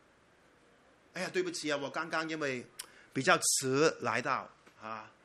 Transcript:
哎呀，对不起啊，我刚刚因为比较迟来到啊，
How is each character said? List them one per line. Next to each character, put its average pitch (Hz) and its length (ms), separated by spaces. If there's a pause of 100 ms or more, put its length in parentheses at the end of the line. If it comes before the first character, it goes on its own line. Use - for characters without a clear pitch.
(1120)
哎 180 100
呀， 170 100
对 180 100
不 170 80
起 - 180
啊， 147 60
我 139 140
刚 165 200
刚 160 200
因 160 100
为 131 260 (460)
比 135 100
较 170 160
迟 135 640
来 117 220
到 123 280 (320)
啊， 110 300 (140)